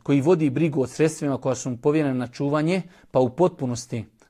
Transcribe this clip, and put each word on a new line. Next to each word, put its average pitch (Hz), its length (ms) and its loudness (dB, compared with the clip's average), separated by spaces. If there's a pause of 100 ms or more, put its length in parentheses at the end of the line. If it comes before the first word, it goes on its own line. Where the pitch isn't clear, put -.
koji 143 180 2
vodi 156 280 4
brigu 143 320 0
o 123 60 0
sredstvima 151 500 -2
koja 131 180 -2
su 131 140 -8
mu 120 80 -6
povjerena 147 360 0
na 123 140 -4
čuvanje, 151 540 -2 (300)
pa 131 80 2
u 127 100 2
potpunosti, 123 760 -2 (240)